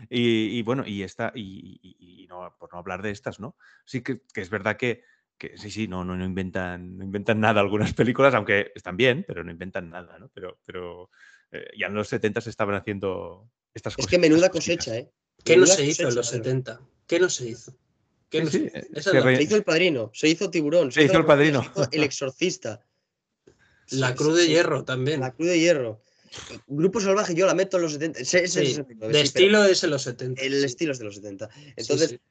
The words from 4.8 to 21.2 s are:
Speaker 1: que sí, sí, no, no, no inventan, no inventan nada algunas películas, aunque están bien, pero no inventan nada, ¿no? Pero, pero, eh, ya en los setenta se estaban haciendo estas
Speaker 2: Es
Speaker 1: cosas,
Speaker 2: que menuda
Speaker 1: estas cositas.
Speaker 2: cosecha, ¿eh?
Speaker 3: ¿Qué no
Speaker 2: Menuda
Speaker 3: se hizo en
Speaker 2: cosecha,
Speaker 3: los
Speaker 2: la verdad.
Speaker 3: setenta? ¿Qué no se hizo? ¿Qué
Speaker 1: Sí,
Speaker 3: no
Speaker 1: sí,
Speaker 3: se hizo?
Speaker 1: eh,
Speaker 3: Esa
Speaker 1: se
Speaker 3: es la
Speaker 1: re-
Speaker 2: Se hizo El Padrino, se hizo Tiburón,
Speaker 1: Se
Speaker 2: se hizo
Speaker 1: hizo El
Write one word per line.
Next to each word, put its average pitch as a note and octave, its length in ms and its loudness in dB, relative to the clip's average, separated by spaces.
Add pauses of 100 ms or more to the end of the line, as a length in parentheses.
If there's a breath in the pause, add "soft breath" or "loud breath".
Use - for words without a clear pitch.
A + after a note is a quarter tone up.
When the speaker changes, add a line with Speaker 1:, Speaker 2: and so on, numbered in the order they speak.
Speaker 1:
que - 200 -16
sí, G#2 120 -14
sí, G#2 200 -6
no, F2+ 160 -6
no, F2+ 100 -6
no F2+ 80 -6
inventan, F#2 720 -8
no F#2+ 60 -14
inventan G2+ 380 -2
nada G#2+ 180 4
algunas G2+ 340 0
películas, B2 400 4
aunque G2+ 400 0
están - 220 -12
bien, B2+ 320 2
pero F2 160 -10
no F2 80 -12
inventan F2+ 380 -10
nada, E2 280 -18
¿no? A2 160 -20
Pero, F2+ 300 -14
pero, F2+ 460 -14 (420 soft breath)
eh, - 160 -14 (100)
ya F#2 100 -4
en F#2+ 60 -6
los G#2 140 -4
setenta G#2 320 -2
se - 120 -8
estaban G2+ 240 -2
haciendo F#2+ 720 -6 (240)
estas - 180 -10
Speaker 2:
Es - 60 -12
Speaker 1:
cosas, A2 140 -4
Speaker 2:
que - 60 4
menuda E3 280 6
Speaker 1:
estas F#3+ 60 2
cositas. E3+ 340 -4
Speaker 2:
cosecha, A2+ 120 -6
¿eh? C3 140 -12 (320)
Speaker 3:
¿Qué E3 140 6
no - 60 10
Speaker 2:
Menuda F3 120 8
Speaker 3:
se D3 100 2
hizo D#3 180 -2
en D3 40 0
Speaker 2:
cosecha, A#2+ 80 0
Speaker 3:
los A#2+ 120 -2
Speaker 2:
la - 40 -8
verdad. A#2+ 140 -6
Speaker 3:
setenta? C3 360 -4 (240)
¿Qué F3 140 0
no F3+ 100 4
se B2+ 200 -6
hizo? B2 260 -16 (560)
¿Qué D#3 80 -2
Speaker 1:
Sí, D#3+ 60 0
Speaker 3:
no D3+ 60 -2
Speaker 1:
sí, - 60 2
Speaker 3:
se D#4 80 0
hizo? - 120 -10
Speaker 1:
eh, - 160 -12
Speaker 3:
Esa D3+ 180 -2
Speaker 1:
se D3+ 60 4
Speaker 3:
es C3 60 6
la B2+ 60 4
Speaker 1:
re- B2+ 80 6
Speaker 2:
Se C#3+ 60 2
hizo G3+ 120 2
El G#3 80 2
Padrino, D#3 500 0
se - 140 0
hizo E3 220 2
Tiburón, D#3+ 420 0
Speaker 1:
Se C3 80 2
Speaker 2:
se D#3 40 8
hizo C#3 80 6
Speaker 1:
hizo E3 80 6
El D#3+ 40 4